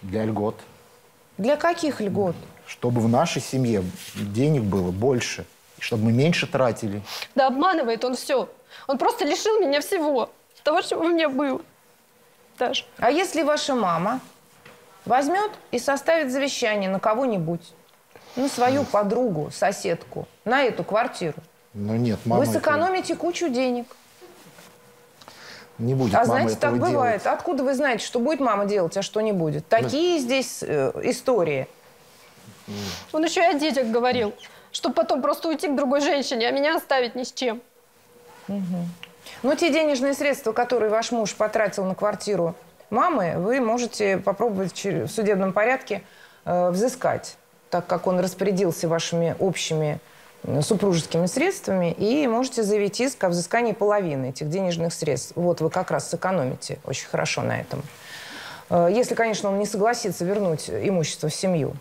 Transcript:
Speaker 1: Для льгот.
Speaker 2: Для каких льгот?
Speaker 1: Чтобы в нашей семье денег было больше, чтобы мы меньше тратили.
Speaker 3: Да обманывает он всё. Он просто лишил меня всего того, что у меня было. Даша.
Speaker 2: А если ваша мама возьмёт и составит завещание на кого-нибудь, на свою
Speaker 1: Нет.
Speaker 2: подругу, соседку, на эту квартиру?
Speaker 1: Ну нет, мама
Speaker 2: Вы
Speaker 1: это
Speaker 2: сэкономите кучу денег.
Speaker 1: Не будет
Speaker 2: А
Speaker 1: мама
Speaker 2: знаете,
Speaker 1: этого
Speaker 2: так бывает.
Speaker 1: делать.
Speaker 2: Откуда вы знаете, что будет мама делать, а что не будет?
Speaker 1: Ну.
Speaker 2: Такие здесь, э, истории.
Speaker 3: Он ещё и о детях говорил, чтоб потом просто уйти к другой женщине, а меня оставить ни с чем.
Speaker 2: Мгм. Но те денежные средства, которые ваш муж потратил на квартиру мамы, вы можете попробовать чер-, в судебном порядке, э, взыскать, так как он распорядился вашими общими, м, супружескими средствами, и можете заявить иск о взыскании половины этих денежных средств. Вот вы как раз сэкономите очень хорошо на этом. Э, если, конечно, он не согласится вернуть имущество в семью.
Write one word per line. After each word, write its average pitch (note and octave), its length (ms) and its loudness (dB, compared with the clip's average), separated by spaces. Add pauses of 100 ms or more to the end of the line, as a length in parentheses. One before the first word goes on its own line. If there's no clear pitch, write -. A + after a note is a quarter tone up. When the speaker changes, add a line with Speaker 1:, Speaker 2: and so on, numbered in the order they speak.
Speaker 1:
Для G#2 240 -4
льгот. G#2+ 300 -2 (800)
Speaker 2:
Для A#3+ 180 2
каких E4+ 460 0
льгот? F#3+ 340 0 (320)
Speaker 1:
Чтобы B2 340 0
в A2+ 80 4
нашей C#3 320 2
семье A#2 420 0 (320)
денег A2+ 480 0
было F#2 280 0
больше, A2+ 540 0 (340)
чтобы A2 260 -2
мы A#2 80 4
меньше D3 340 2
тратили. A2 540 0 (340)
Speaker 3:
Да C4 120 4
обманывает C4+ 580 0
он B3+ 100 -2
всё. B3 320 -2 (400)
Он C#4 100 0
просто A4 280 2
лишил G#4 340 2
меня C#4+ 220 2
всего D4 480 0 (340)
того, D#4+ 180 4
что - 180 -2
у E4 40 0
меня E4 260 2
было. C4+ 300 -2 (1000)
Даша. - 280 -2 (140)
Speaker 2:
А A#3 120 4
если D4+ 320 0
ваша D4 320 0
мама G3 440 0 (840)
возьмёт D4 460 2 (200)
и A#3+ 80 -2
составит C#4 520 2
завещание A3+ 580 0
на F#3+ 100 0
кого-нибудь, G#3+ 640 0 (760)
на C4 140 0
свою B3+ 300 2
Speaker 1:
Нет. C#4 100 -2
Speaker 2:
подругу, G3+ 600 0
соседку, F#3 760 -2 (180)
на C4 180 2
эту G#3 200 0
квартиру? G#3 520 -2 (380)
Speaker 1:
Ну G#2 220 -2
нет, A2+ 300 0
мама A#2 140 4
Speaker 2:
Вы C#4+ 60 4
Speaker 1:
это A3+ 140 0
Speaker 2:
сэкономите E4 560 0
кучу E4+ 340 -2
денег. B3 360 0 (1900)
Speaker 1:
Не A#2+ 160 2
будет B2+ 180 2
Speaker 2:
А A3+ 60 6
Speaker 1:
мама A#3+ 60 6
Speaker 2:
знаете, A#3+ 280 2
Speaker 1:
этого C#4+ 240 0
Speaker 2:
так - 20 2
бывает. B3 440 2
Speaker 1:
делать. B3 160 0
Speaker 2:
Откуда D4 240 -2
вы C4+ 100 0
знаете, B3+ 320 0
что - 140 -4
будет D4+ 200 0
мама G#3 260 2
делать, G3 320 0
а G3 40 -2
что G#3+ 200 -4
не A3 120 0
будет? D#3 360 -2
Speaker 1:
Ну. A3+ 120 6
Speaker 2:
Такие D#4+ 380 2
здесь, B3+ 440 -2
э, C#3 280 0 (120)
истории. E3+ 640 0 (1400)
Speaker 3:
Он D#4 140 0
ещё E4+ 160 2
и E4+ 40 6
о F#4 140 6
детях C4+ 280 0
говорил, A#3 460 0 (380)
чтоб C4 220 -4
потом D#4+ 280 2
просто D#4+ 280 0
уйти D#4+ 180 -2
к C#4+ 80 0
другой C#4 260 2
женщине, C#4 460 0
а B3+ 40 2
меня C#4+ 240 2
оставить B3+ 400 0
ни B3 80 -4
с - 80 -10
чем. A#3+ 300 -4 (840)
Speaker 2:
Мгм. F3+ 420 -4 (540)
Но C#4 120 2
те E4+ 160 2
денежные C#4+ 420 2
средства, C4 400 0
которые A#3 360 2
ваш A3 220 0
муж A3+ 240 0
потратил G#3 500 0
на F#3 100 -2
квартиру F#3+ 600 -2 (340)
мамы, A#3 480 2
вы A3 220 0
можете A3+ 580 0
попробовать F#3+ 560 0
чер-, D#3 320 -2
в - 60 -8
судебном G3 420 2
порядке, A3 480 0 (440)
э, F3+ 240 2
взыскать, F#3 680 0 (320)
так F3 180 -2
как F3 200 0
он F#3 120 2
распорядился F#3 680 0
вашими E3 520 0
общими, D#3 600 0 (460)
м, C3+ 160 0
супружескими F3 640 2
средствами, G3 720 0
и C4 300 2
можете A#3+ 360 0
заявить G3+ 380 0
иск C4 220 -2
о F#3 60 2
взыскании G#3 440 0
половины F3+ 560 0
этих D#3 200 -6
денежных E3+ 440 -2
средств. C#3 420 -4
Вот F3 260 2
вы D#3+ 80 2
как F#3 220 -2
раз D3+ 180 -2
сэкономите E3 760 -2
очень - 220 -6
хорошо D#3 340 -2
на A#2 180 -2
этом. - 220 -8 (880)
Э, F3 220 4
если, A#3+ 240 2
конечно, A3 340 0
он G3 100 0
не G#3 60 0
согласится G3+ 600 0
вернуть F#3+ 440 -2
имущество D#3 600 -2
в D3 40 -6
семью. E3 480 0